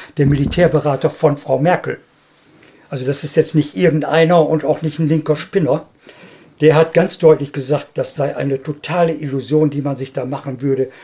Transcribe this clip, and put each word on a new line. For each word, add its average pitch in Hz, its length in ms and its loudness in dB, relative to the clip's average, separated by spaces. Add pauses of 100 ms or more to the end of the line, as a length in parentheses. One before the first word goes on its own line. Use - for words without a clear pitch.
(180)
der 147 80 4
Militärberater 143 840 2
von 143 280 0
Frau 131 220 -2
Merkel. 170 400 -2 (880)
Also 127 160 -8
das 139 180 -4
ist 147 120 -6
jetzt 160 200 2
nicht 147 220 0
irgendeiner 160 680 2
und 156 180 -2
auch 151 160 0
nicht 156 180 -6
ein 160 80 0
linker 151 280 0
Spinner. 156 500 -2 (760)
Der 147 140 6
hat 165 180 2
ganz 180 240 0
deutlich 151 340 4
gesagt, 135 440 -4
das 135 200 -6
sei 143 220 -4
eine 139 240 -4
totale 165 500 -2
Illusion, 151 600 -2
die 139 100 -6
man 139 140 -4
sich 131 180 -10
da 135 100 -6
machen 131 380 -8
würde. 135 280 0 (140)